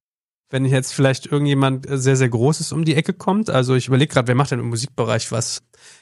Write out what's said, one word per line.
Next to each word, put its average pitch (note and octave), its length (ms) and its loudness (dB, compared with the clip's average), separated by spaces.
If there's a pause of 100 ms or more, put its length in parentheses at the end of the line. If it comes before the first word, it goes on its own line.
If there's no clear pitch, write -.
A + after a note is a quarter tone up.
(520)
Wenn C3+ 120 -2
jetzt C3 300 0
vielleicht C3+ 320 2
irgendjemand C3+ 640 0
sehr, C3+ 260 2
sehr C3 140 2
Großes B2+ 420 0
um D#3+ 140 -2
die D#3 100 2
Ecke E3+ 180 0
kommt, G#3 360 -2
also C3 240 2
ich B2 140 0
überleg C3 240 2
grad, B2 160 0
wer B2 80 2
macht C#3 160 0
denn B2 80 -2
im A#2 100 -4
Musikbereich A#2 600 -4
was? - 320 -6 (380)